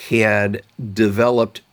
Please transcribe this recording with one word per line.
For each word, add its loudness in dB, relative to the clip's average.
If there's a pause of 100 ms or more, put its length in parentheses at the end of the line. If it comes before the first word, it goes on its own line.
(100)
had 0 (300)
developed 0 (100)